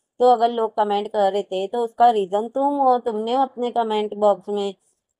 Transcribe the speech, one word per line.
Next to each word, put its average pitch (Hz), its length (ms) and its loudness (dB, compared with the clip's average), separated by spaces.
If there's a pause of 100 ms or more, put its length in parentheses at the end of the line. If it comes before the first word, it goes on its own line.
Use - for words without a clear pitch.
(200)
तो 247 120 6
अगर 233 180 2
लोग 226 260 -4
कमेंट 208 320 -2
कर 202 240 2
रहे 202 100 -2
थे 190 240 -6
तो 240 180 -4
उसका 240 260 2
रीज़न 208 380 -2
तुम 277 280 -2
हो, 254 220 4
तुमने 226 360 -4
अपने 262 360 -2
कमेंट 214 440 -2
बॉक्स 202 340 0
में 202 260 -4 (460)